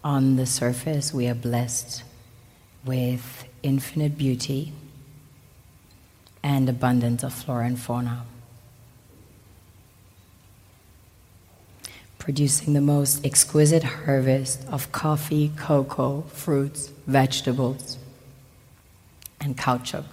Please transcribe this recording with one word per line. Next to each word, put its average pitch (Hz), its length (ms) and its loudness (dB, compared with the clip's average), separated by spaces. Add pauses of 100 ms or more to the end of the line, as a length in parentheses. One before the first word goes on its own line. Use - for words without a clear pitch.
On 135 320 4
the 127 100 2
surface, 127 680 -2
we 123 140 0
are 120 80 0
blessed 120 680 -4 (840)
with 127 600 -2 (160)
infinite 143 560 0
beauty 135 560 -2 (1700)
and 139 260 2
abundance 123 540 2
of 127 100 -6
flora 120 320 -4
and 123 140 -2
fauna, 120 440 -4 (4000)
producing 143 540 0
the 143 80 4
most 143 440 2
exquisite 151 580 4
harvest 131 840 0
of - 220 -6
coffee, 151 640 0
cocoa, 139 720 0
fruits, 143 640 -2 (140)
vegetables, 131 920 0 (1400)
and 139 180 -4
caoutchouc. - 560 -2